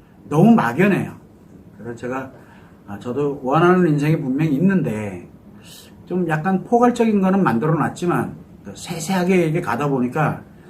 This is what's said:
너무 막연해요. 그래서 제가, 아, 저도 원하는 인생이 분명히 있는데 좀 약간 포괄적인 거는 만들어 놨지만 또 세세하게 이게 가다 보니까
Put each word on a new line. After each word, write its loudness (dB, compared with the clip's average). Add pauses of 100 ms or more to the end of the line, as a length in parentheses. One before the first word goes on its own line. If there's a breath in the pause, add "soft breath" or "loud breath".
(280 soft breath)
너무 6
막연해요. 2 (640)
그래서 -12
제가, -8 (580 loud breath)
아, -12
저도 -6
원하는 2
인생이 0
분명히 -2
있는데 -2 (760 loud breath)
좀 -4
약간 -2
포괄적인 2
거는 2
만들어 2
놨지만 -2 (300)
또 -16
세세하게 0
이게 0
가다 -4
보니까 -2 (260 loud breath)